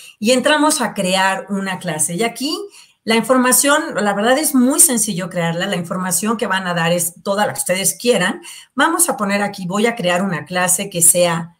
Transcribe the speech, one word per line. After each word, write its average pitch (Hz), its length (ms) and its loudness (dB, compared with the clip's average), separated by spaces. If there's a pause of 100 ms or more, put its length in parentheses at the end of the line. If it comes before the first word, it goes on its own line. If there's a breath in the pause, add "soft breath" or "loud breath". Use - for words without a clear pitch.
(180 loud breath)
Y 214 140 2
entramos 294 480 2
a 220 120 -4
crear 190 580 0
una 190 280 -4
clase. 170 360 -4
Y 202 100 0
aquí 254 280 -4 (520 loud breath)
la 220 100 2
información, 262 800 2
la 202 180 0
verdad 220 260 2
es 294 180 0
muy 254 240 4
sencillo 190 500 0
crearla. 170 360 -2
La 196 100 -4
información 185 600 -2
que 214 120 -2
van 185 180 -2
a 175 80 -2
dar 170 180 0
es 175 300 -4
toda 202 240 0
la 135 80 -4
que - 60 -6
ustedes 190 340 0
quieran. 214 480 0 (320 loud breath)
Vamos 330 340 2
a - 80 -2
poner 202 240 -2
aquí, 190 260 -6
voy 202 200 0
a 233 80 0
crear 180 280 0
una 160 220 -4
clase 185 460 -2
que 170 100 -4
sea 170 600 2